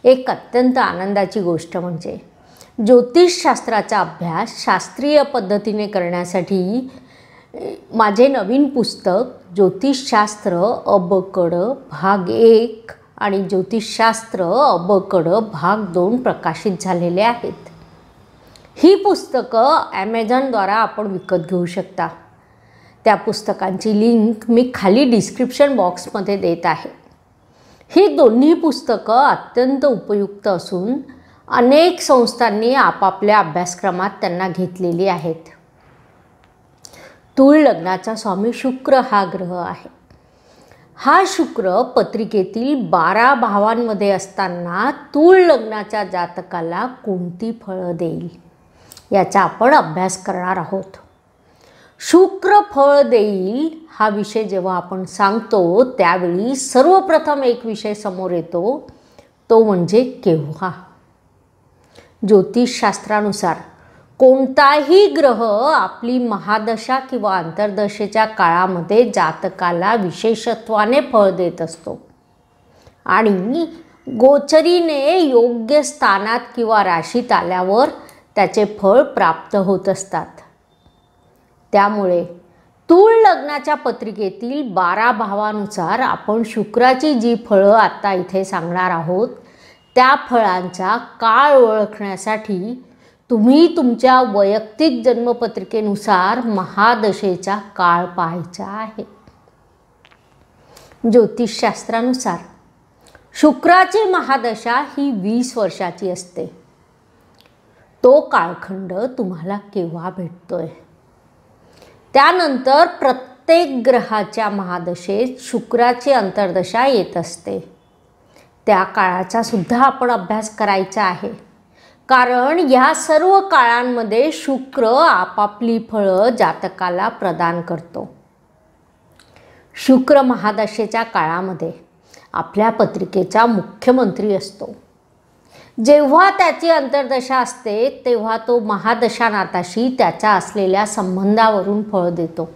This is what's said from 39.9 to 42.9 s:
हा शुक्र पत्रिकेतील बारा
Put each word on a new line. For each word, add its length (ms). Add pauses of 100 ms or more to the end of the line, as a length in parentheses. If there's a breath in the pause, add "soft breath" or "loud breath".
हा 320
शुक्र 540
पत्रिकेतील 1080
बारा 440